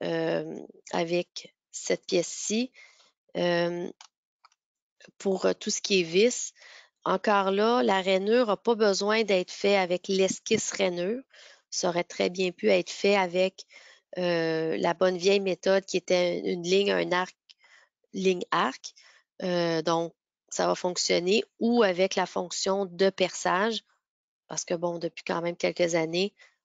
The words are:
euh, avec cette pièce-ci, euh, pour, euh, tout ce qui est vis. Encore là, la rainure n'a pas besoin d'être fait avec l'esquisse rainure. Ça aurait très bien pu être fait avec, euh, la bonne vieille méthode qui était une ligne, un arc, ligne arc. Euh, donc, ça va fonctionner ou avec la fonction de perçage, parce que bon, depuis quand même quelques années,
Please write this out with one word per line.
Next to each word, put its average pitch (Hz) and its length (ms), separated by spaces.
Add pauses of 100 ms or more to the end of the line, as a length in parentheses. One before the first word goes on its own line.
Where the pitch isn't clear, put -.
euh, 165 560 (320)
avec 175 600 (200)
cette - 340
pièce-ci, 196 640 (680)
euh, 175 540 (1300)
pour, 190 280
euh, 185 80
tout - 160
ce - 100
qui 190 200
est 170 40
vis. 196 480 (500)
Encore 190 480
là, 226 320
la 196 180
rainure 196 460
n'a 196 100
pas 233 200
besoin 208 480
d'être 190 260
fait 202 260
avec 180 300
l'esquisse 190 640
rainure. 190 520 (480)
Ça - 180
aurait 175 160
très 190 260
bien 180 220
pu 214 180
être 180 200
fait 202 260
avec, 185 500 (520)
euh, 165 580
la 175 180
bonne 185 220
vieille 196 240
méthode 190 440
qui - 120
était 180 420
une 180 240
ligne, 196 300
un 175 180
arc, 180 240 (760)
ligne 185 400
arc. 202 420 (480)
Euh, 170 400
donc, 165 320 (360)
ça 180 160
va 180 80
fonctionner 180 680 (140)
ou 233 240
avec 190 320
la 190 100
fonction 190 640
de 180 240
perçage, 190 720 (640)
parce - 180
que - 80
bon, 170 260
depuis 165 240
quand 170 200
même 175 140
quelques 175 380
années, 170 380 (320)